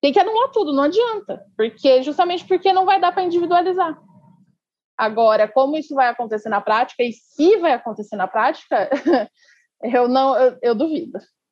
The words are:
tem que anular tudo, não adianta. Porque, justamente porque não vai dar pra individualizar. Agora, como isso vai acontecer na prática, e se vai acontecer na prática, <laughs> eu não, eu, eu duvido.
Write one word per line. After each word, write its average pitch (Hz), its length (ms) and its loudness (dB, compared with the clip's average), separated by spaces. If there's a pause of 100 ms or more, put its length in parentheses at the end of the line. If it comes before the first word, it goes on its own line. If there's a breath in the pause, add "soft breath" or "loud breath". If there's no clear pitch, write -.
tem 277 120 0
que 403 80 4
anular 440 320 0
tudo, 339 200 -2
não 277 120 0
adianta. 415 600 -4 (120)
Porque, 254 460 2
justamente 349 440 -2
porque 370 260 2
não 370 140 2
vai 392 140 2
dar 359 120 2
pra 370 100 -2
individualizar. 349 760 0 (1000)
Agora, 220 480 2
como 269 300 0
isso 302 180 -10
vai 262 140 2
acontecer 226 400 -6
na 208 120 -2
prática, 226 440 -2
e 233 80 -4
se 339 460 0
vai 330 140 0
acontecer 214 440 -6
na 190 100 -2
prática, 226 640 -2
<laughs> 269 400 0 (500 soft breath)
eu 247 280 0
não, 262 280 2
eu, 247 240 2
eu 233 140 0
duvido. 262 460 -4 (300)